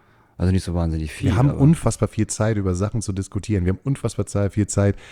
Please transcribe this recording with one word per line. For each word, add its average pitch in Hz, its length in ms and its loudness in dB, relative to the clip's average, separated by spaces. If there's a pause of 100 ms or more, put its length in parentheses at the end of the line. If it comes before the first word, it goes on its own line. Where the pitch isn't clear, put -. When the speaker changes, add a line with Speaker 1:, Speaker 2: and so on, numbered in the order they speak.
(380)
Speaker 1:
Also 90 140 2
nicht 92 140 2
so 87 80 -4
wahnsinnig 80 400 -2
viel, 95 180 -2
Speaker 2:
Wir 90 60 2
haben 135 120 4
Speaker 1:
aber 143 100 -2
Speaker 2:
unfassbar 135 500 4
viel 107 180 -2
Zeit, 107 300 -2
über 95 180 0
Sachen 101 260 -2
zu 101 120 -6
diskutieren. 95 520 -2
Wir 90 80 2
haben 95 100 -8
unfassbar 127 420 -4
Zeit, 101 280 -2
viel 104 140 0
Zeit, 101 300 2 (140)